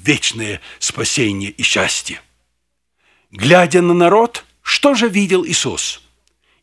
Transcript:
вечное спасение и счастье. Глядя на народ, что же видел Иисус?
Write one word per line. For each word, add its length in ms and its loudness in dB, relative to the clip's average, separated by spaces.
вечное 580 -4
спасение 720 -4
и 100 -14
счастье. 600 -4
Глядя 500 4
на 120 4
народ, 520 2
что 340 0
же 140 0
видел 360 0
Иисус? 560 -6